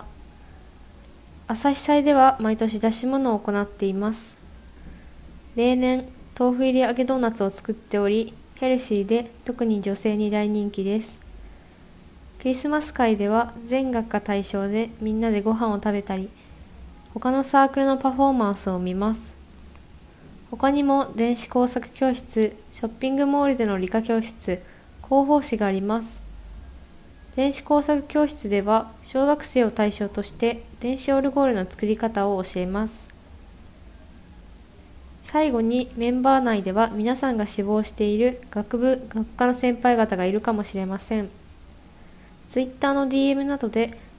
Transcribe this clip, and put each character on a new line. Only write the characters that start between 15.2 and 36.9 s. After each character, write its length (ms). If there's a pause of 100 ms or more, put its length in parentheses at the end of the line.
で 100
ご 120
飯 200
を 60
食 120
べ 100
た 140
り、 140 (840)
他 180
の 120
サ 220
ー 20
ク 140
ル 40
の 120
パ 160
フ 80
ォ 80
ー 20
マ 200
ン 40
ス 140
を 100
見 160
ま 200
す。 200 (1120)
他 220
に 120
も 300
電 220
子 140
工 180
作 220
教 240
室、 420 (160)
シ 120
ョ 20
ッ 20
ピ 220
ン 80
グ 100
モ 160
ー 40
ル 100
で 80
の 120
理 120
科 120
教 200
室、 400 (480)
広 160
報 160
誌 160
が 80
あ 60
り 100
ま 220
す。 200 (1120)
電 160
子 100
工 200
作 220
教 240
室 200
で 140
は 300 (100)
小 240
学 180
生 200
を 80
対 180
象 180
と 140
し 80
て 340 (180)
電 160
子 160
オ 60
ル 120
ゴ 140
ー 20
ル 80
の 120
作 200
り 100
方 300
を 160
教 180
え 60
ま 200
す。 220 (2250)
最 260
後 120
に、 340
メ 160
ン 100
バ 180
ー 20
内 200
で 100
は 180
皆 260